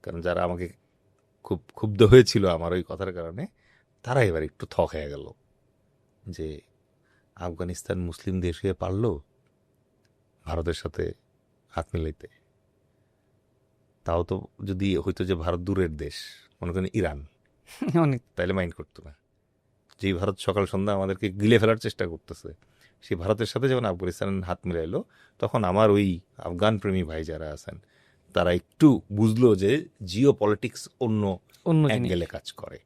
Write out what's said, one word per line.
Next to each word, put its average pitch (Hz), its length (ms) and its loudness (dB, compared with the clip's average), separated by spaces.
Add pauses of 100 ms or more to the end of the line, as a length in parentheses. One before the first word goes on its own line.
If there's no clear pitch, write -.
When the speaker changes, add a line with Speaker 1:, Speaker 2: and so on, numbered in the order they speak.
Speaker 1:
কারণ 85 180 -10
যারা 87 220 -2
আমাকে 87 300 -4 (680)
খুব - 200 -6 (120)
ক্ষুব্ধ 107 280 2
হয়েছিল 110 460 10
আমার 85 240 0
ওই 90 160 -2
কথার 92 240 -6
কারণে, 87 340 -10 (560)
তারা 127 200 2
এবার 82 200 2
একটু - 240 -10
থ - 140 -4
হয়ে 78 280 -2
গেল 71 220 -14 (960)
যে 78 340 -10 (760)
আফগানিস্তান 87 640 -6
মুসলিম 90 420 -6
দেশ 87 240 -4
হয়ে 95 100 0
পারল 95 440 -2 (1300)
ভারতের 82 300 -4
সাথে - 380 -6 (580)
হাত - 240 -8
মিলাইতে। 78 320 -6 (1800)
তাও 85 200 -2
তো 95 220 -8 (180)
যদি 98 340 -2
হইতো 95 260 -4
যে 92 100 -2
ভারত 85 260 -4
দূরের 90 360 -2
দেশ, 76 180 -10 (480)
মনে 87 100 -6
করেন 92 200 -2
ইরান, 76 340 -4 (320)
Speaker 2:
<laughs> - 440 -2
অনেক। 135 200 0 (140)
Speaker 1:
তাইলে 92 160 -2
মাইন্ড 92 220 -4
করতো - 280 -20
না। - 140 -20 (840)
যেই 98 120 0
ভারত 95 260 -2
সকাল 98 280 -2
সন্ধ্যা 98 300 -2
আমাদেরকে 95 340 -4
গিলে 104 280 4
ফেলার 110 180 4
চেষ্টা 104 300 -6
করতেছে, 82 480 -14 (480)
সেই - 140 -6
ভারতের 101 300 -2
সাথে 131 220 -2
যখন 127 160 0
আফগানিস্তান 95 580 -4
হাত 90 240 -6
মিলাইলো, 85 380 -4 (340)
তখন 107 260 -2
আমার 101 260 4
ওই 98 300 2 (180)
আফগান 92 400 0
প্রেমী 92 240 -2
ভাই 80 220 -6
যারা 78 280 -10
আছেন, - 300 -16 (500)
তারা 87 200 2
একটু 113 480 4 (120)
বুঝলো 110 440 4
যে 123 300 0 (180)
জিওপলিটিক্স 107 840 0 (120)
অন্য 107 380 -2 (260)
Speaker 2:
অন্য 160 160 4
জিনিস। 147 100 4
Speaker 1:
অ্যাঙ্গেলে 90 360 -2
কাজ - 260 -14
করে। - 320 -16